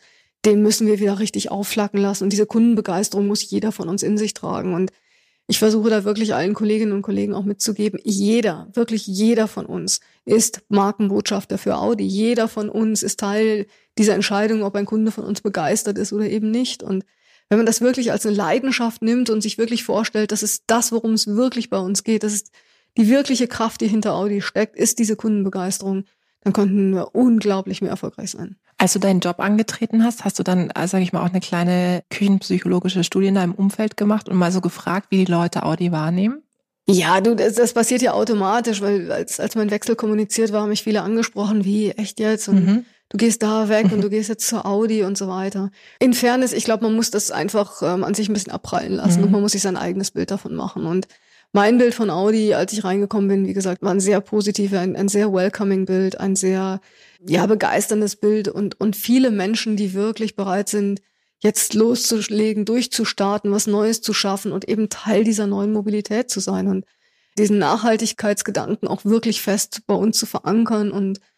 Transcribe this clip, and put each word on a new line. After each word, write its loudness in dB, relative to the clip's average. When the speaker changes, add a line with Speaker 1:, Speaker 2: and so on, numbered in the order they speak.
Speaker 1:
den 6
müssen 4
wir 2
wieder 0
richtig -4
aufflacken -2
lassen. 0
Und 0
diese 2
Kundenbegeisterung 2
muss -2
jeder -2
von -8
uns -2
in 0
sich -4
tragen. -4
Und -2
ich 0
versuche 2
da 2
wirklich -2
allen 0
Kolleginnen 0
und -2
Kollegen -2
auch -4
mitzugeben, -4
jeder, 0
wirklich -2
jeder 2
von -10
uns -4
ist 0
Markenbotschafter 0
für -2
Audi. -2
Jeder 0
von -6
uns 0
ist -6
Teil 0
dieser 4
Entscheidung, 0
ob -4
ein -2
Kunde 0
von -8
uns -6
begeistert -2
ist -4
oder -2
eben -2
nicht. -2
Und -4
wenn 4
man 4
das 0
wirklich 2
als -2
eine 2
Leidenschaft 0
nimmt 2
und 0
sich -4
wirklich -2
vorstellt, -2
das -2
ist -4
das, 2
worum 0
es 0
wirklich 0
bei 0
uns -4
geht, 0
das -2
ist -8
die 6
wirkliche 2
Kraft, -4
die 2
hinter 0
Audi -2
steckt, -2
ist 0
diese 2
Kundenbegeisterung, -2
dann 4
könnten 4
wir -4
unglaublich 2
mehr -2
erfolgreich -8
sein. -12
Speaker 2:
Als 2
du -2
deinen 4
Job -2
angetreten 2
hast, 0
hast -2
du -2
dann, 0
äh, -4
sag 0
ich 0
mal, -2
auch 0
eine 0
kleine 0
küchenpsychologische 0
Studie 0
in 2
deinem 2
Umfeld 0
gemacht 0
und -2
mal 4
so 0
gefragt, -4
wie 4
die 2
Leute 0
Audi -2
wahrnehmen? -2
Speaker 1:
Ja, 4
du, 4
das, 2
das 2
passiert 2
ja 2
automatisch, 0
weil 0
als, -4
als -4
mein 0
Wechsel -2
kommuniziert 0
war, 0
haben -2
mich -2
viele 0
angesprochen, 0
"Wie, 0
echt -8
jetzt?" -2
Und 6
Speaker 2:
Mhm. 2
Speaker 1:
"Du -6
gehst 2
da 0
weg 4
und 0
Speaker 2:
Mhm. 2
Speaker 1:
du 0
gehst -2
jetzt -6
zur -4
Audi" 0
und -2
so -4
weiter. -4
In 6
Fairness, 2
ich -4
glaub, 0
man 2
muss 0
das -2
einfach, -2
ähm, 0
an -2
sich -2
ein -2
bisschen -4
abprallen -6
lassen 2
Speaker 2:
Mhm. 4
Speaker 1:
und 4
man 4
muss 0
sich -2
sein -2
eigenes -4
Bild -4
davon -6
machen. -6
Und -2
mein 6
Bild 4
von -2
Audi, 2
als 0
ich -6
reingekommen 0
bin, 2
wie -2
gesagt, -4
war 0
ein 2
sehr 2
positiver, -2
ein, -2
ein 0
sehr 2
welcoming 0
Bild, 0
ein -2
sehr, -2
ja, 2
begeisterndes 0
Bild 0
und, -4
und 0
viele 2
Menschen, -2
die -2
wirklich -2
bereit -2
sind, -2
jetzt 0
loszulegen, 0
durchzustarten, 0
was 0
Neues 2
zu -2
schaffen -2
und -6
eben 0
Teil 0
dieser 0
neuen 0
Mobilität -2
zu -4
sein -2
und -2
diesen 4
Nachhaltigkeitsgedanken 0
auch -6
wirklich 0
fest -4
bei 0
uns 0
zu 0
verankern 0
und -4